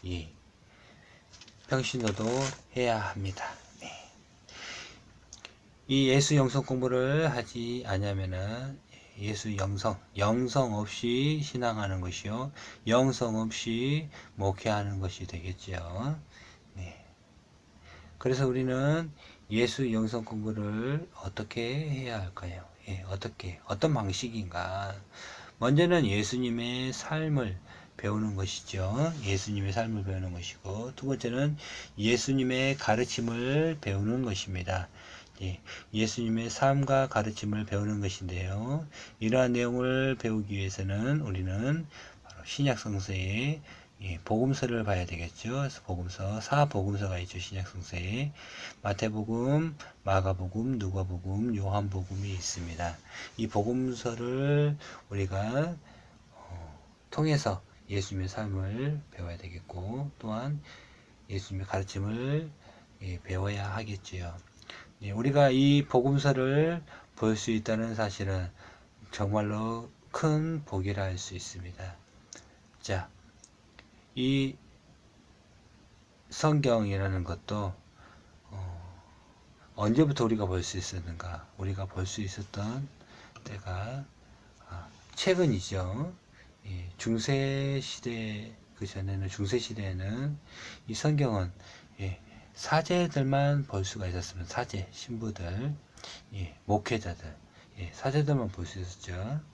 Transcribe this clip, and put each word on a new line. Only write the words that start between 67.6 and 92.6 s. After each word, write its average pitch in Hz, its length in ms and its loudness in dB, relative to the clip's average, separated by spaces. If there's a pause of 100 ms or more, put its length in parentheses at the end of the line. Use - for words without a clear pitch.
사실은 98 540 0 (640)
정말로 107 800 0 (220)
큰 156 540 2
복이라 98 380 0
할 92 140 -2
수 - 180 -8
있습니다. 90 600 -10 (840)
자, 95 280 -2 (1080)
이 135 380 2 (1700)
성경이라는 104 960 4
것도, 92 480 -4 (720)
어, 90 580 -10 (720)
언제부터 123 480 6
우리가 107 220 4
볼 92 180 2
수 - 140 -4
있었는가? 85 800 -6
우리가 95 280 -2
볼 92 220 -4
수 - 140 -6
있었던 107 640 -4 (560)
때가, 101 640 -6 (640)
아, - 180 -10 (280)
최근이죠. 127 1000 2 (540)
예, 90 300 -8
중세 135 840 2
시대, 110 720 -6 (220)
그 107 100 -6
전에는, 95 400 -4
중세 101 320 0
시대에는 107 800 -4 (480)
이 110 60 -6
성경은, 113 580 2 (480)
예, 98 220 -4 (320)
사제들만 143 1120 2